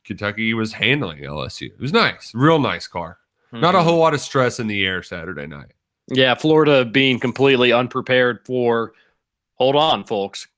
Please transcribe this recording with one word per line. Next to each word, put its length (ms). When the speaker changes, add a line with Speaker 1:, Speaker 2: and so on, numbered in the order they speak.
Speaker 1:
Kentucky 500
was 200
handling 500
L 180
S 180
U. 140
It 60
was 120
nice, 440
real 240
nice, 260
Carr. 320
Not 240
a 40
Speaker 2:
Mm-hmm. 100
Speaker 1:
whole 100
lot 160
of 60
stress 400
in 80
the 180
air 160
Saturday 460
night. 240
Speaker 2:
Yeah, 300
Florida 480
being 340
completely 540
unprepared 720
for, 460
hold 200
on, 300
folks, 420